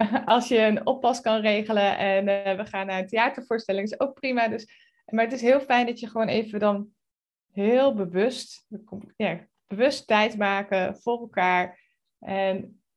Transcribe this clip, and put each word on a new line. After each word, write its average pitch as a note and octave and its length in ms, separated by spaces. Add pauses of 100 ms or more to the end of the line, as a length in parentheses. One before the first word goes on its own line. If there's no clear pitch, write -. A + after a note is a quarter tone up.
(100)
<laughs> A#3 140
als A#3 240
je A#3+ 100
een A3 280
oppas B3 340
kan A3 200
regelen G#3+ 580
en, G3 300
eh, G3 280
we G#3+ 100
gaan G3 200
naar F#3+ 120
een F#3+ 100
theatervoorstelling, A3+ 840
is - 100
ook C#4 140
prima. A#3+ 340
Dus, A3 180 (400)
maar A3+ 180
het A3+ 80
is C4 80
heel B3+ 200
fijn B3 260
dat A#3+ 140
je A#3 80
gewoon A3 200
even G#3+ 300
dan G3+ 300 (640)
heel A#3+ 420
bewust, G3 720 (500)
ja, F3 300 (200)
bewust B3 400
tijd G#3+ 300
maken G3 640
voor A#3+ 200
elkaar. F3+ 600 (400)
En F#3+ 600 (140)